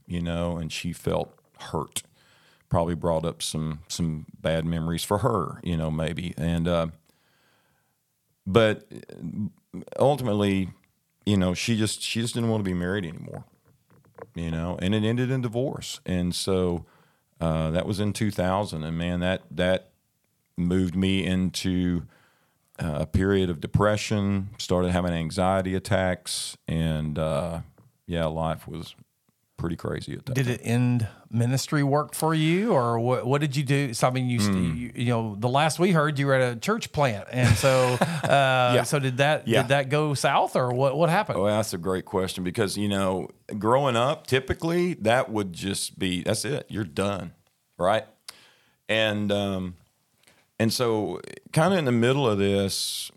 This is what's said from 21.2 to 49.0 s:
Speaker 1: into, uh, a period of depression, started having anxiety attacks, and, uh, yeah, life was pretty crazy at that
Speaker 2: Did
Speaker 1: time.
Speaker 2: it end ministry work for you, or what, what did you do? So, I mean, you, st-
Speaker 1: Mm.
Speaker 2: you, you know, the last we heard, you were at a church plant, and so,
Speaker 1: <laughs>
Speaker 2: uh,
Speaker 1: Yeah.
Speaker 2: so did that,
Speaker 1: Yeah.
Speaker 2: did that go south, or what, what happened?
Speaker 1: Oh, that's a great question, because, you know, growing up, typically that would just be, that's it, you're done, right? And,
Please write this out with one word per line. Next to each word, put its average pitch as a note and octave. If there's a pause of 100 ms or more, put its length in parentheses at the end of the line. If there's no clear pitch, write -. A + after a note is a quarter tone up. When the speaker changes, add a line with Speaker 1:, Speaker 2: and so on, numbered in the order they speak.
Speaker 1:
into, F2+ (720)
uh, D#2
a D#2+
period F#2+
of D#2
depression, G2+
started F2+
having F2
anxiety F#2
attacks, F#2 (120)
and, D#2
uh, D#2+ (460)
yeah, E2+
life D#2+
was D#2+ (600)
pretty E2+
crazy -
at -
that B2+
Speaker 2:
Did C3
Speaker 1:
time. A#2+
Speaker 2:
it -
end B2 (220)
ministry B2
work C#3+
for D#3+
you, E3+
or A#2+
what, A#2
what C#3
did C#3+
you D3+
do? C#3
So, C3
I -
mean, B2+
you, A#2+
st- G2+
Speaker 1:
Mm. F2
Speaker 2:
you, A#2
you A#2+
know, A2+
the A#2
last D3
we F#3
heard, D3+
you C#3
were C3+
at B2
a A2
church G#3+
plant, A#2+
and A#2
so, B2+
Speaker 1:
<laughs> A#2+
Speaker 2:
uh, C3+
Speaker 1:
Yeah. A#2+
Speaker 2:
so D3
did C3
that, C#3+
Speaker 1:
Yeah. A2
Speaker 2:
did A#2
that C#3
go D3
south, D#3
or B2
what, C3
what E3+
happened? G3
Speaker 1:
Oh, G2
that's G#2
a F#2+
great F#2
question, F#2
because, F2+
you G#2
know, F#2+ (300)
growing B2
up, C3
typically E3
that A#2
would G#2
just F#2
be, F2+
that's G2
it, -
you're G#2
done, F#2+ (460)
right? G2+ (840)
And, G#2+